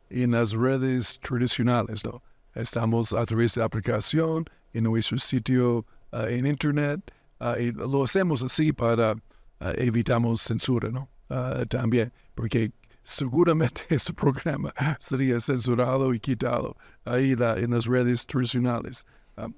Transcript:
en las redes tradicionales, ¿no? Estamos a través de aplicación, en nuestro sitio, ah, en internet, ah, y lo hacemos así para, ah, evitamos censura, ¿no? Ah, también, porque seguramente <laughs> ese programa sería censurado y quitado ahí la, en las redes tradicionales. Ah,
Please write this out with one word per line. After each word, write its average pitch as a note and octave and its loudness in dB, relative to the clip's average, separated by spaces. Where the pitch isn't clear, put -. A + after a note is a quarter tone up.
en B2 2
las A#2 2
redes B2+ 0
tradicionales, A#2+ 0
¿no? - -10
Estamos A#2 0
a A#2 0
través A2+ 2
de A#2 0
aplicación, D3 -2
en A2+ 0
nuestro A2+ 0
sitio, B2 2
ah, A2+ -4
en B2 -2
internet, D3 0
ah, A#2+ -2
y A#2+ -2
lo C3+ 0
hacemos D#3 2
así D3+ 2
para, A#2 2
ah, - -4
evitamos A#2 2
censura, A2+ -2
¿no? C3 -8
Ah, B2+ -4
también, A#2+ 0
porque A2+ 0
seguramente D#3+ 2
<laughs> - -20
ese D#3+ 0
programa - -2
sería C3 0
censurado B2+ 0
y A2+ -2
quitado B2 -2
ahí C3 2
la, A#2 2
en A#2+ 0
las A#2 2
redes B2 2
tradicionales. B2 -2
Ah, A2+ -10